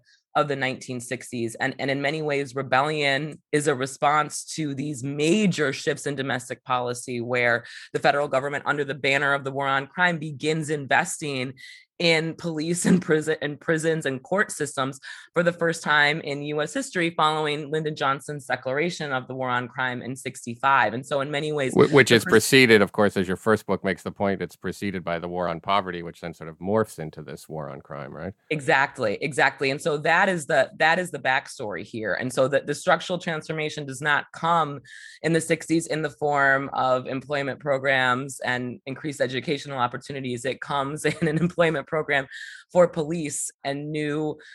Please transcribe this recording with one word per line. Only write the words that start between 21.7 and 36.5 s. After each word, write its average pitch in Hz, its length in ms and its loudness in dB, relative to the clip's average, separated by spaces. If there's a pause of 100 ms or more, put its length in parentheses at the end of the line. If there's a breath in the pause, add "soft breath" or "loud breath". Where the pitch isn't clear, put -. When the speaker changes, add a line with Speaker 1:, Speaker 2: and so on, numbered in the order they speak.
Speaker 2:
Wh-, 143 180 6
which 135 160 8
Speaker 1:
the 120 80 8
Speaker 2:
is 110 80 6
Speaker 1:
pers- - 80 0
Speaker 2:
preceded, 113 500 8
of 95 120 2
course, 101 240 4
as 95 100 0
your 92 80 -2
first 107 300 2
book 95 180 -2
makes 95 180 -2
the 95 100 -8
point, 98 300 -2
it's 87 140 -8
preceded 95 480 -6
by 85 160 -2
the 87 80 -6
war 87 220 -2
on 82 100 -4
poverty, 92 420 -2
which 85 200 -12
then 82 120 -8
sort 80 160 -14
of 82 100 -16
morphs 104 400 0
into 78 220 -8
this 73 280 -14
war 78 200 -8
on 69 120 -12
crime, 71 320 -12
right? 85 200 -10 (160)
Speaker 1:
Exactly, 139 680 0
exactly. 143 500 0
And 135 120 -2
so 151 160 0
that 170 320 4
is 170 160 -2
the, - 320 2
that 160 220 4
is 175 120 -4
the 147 80 -8
backstory 123 640 -4
here. 107 300 -4
And 127 180 -4
so 131 160 2
the, 135 140 2
the 143 140 -4
structural 170 440 0
transformation 156 640 -6
does 131 160 -10
not 147 300 2
come 156 480 2 (420 loud breath)
in 160 120 2
the 160 80 4
sixties 160 460 0
in 151 140 -2
the 151 100 -4
form 139 600 2